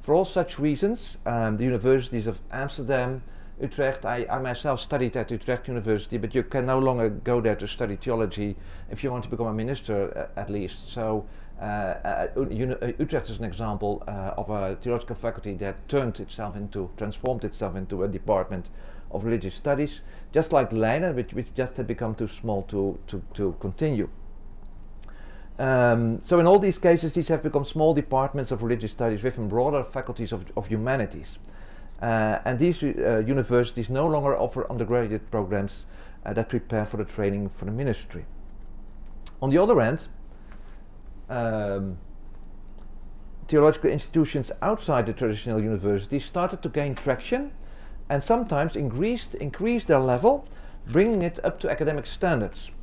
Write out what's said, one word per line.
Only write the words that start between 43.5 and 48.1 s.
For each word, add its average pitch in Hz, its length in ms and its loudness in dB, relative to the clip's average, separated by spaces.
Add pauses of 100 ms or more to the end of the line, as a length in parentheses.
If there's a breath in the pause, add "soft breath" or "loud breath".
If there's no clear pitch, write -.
institutions 147 720 2
outside 147 460 2
the 113 60 -2
traditional 110 480 0
university 104 580 2
started 180 420 -2
to 151 80 -2
gain 143 260 0
traction 247 560 0 (560 loud breath)
and 139 160 2